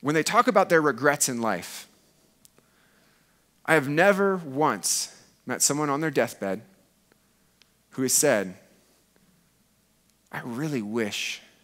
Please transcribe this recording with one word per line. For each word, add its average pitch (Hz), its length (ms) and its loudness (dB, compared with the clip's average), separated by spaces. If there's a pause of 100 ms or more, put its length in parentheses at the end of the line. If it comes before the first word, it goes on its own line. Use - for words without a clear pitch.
When 147 140 -2
they 160 80 2
talk 214 260 2
about 196 200 4
their 170 120 6
regrets 143 480 2
in 123 120 -4
life, 104 480 -6 (1800)
I 156 80 4
have 143 140 2
never 190 480 2
once 139 800 -2 (300)
met 127 160 -4
someone 147 300 0
on 139 100 -2
their 160 100 -2
deathbed 113 520 -2 (1300)
who - 120 -6
has 127 100 0
said, 104 420 2 (1800)
"I - 140 -12
really 131 380 -6
wish 107 600 -6 (220)